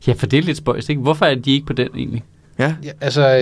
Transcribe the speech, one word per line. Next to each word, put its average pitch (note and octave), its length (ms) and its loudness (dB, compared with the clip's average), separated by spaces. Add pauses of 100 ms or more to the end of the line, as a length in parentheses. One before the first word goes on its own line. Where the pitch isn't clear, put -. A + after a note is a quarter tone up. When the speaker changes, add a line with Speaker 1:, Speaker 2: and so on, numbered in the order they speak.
Speaker 1:
Ja, B2 100 4
for - 80 -4
det C3 140 2
er E3 40 2
lidt D3+ 140 -2
spøjst, - 320 -4
ikke? D3 120 -2
Hvorfor D3+ 240 2
er C#3+ 100 4
de C3 180 0
ikke D3 120 0
på C#3+ 80 -4
den B2 220 0
egentlig? - 280 -6 (360)
Speaker 2:
Ja. D3+ 240 0
Speaker 3:
Ja, D3 60 -12 (120)
altså, C#3+ 200 0
øh, C#3 60 6 (140)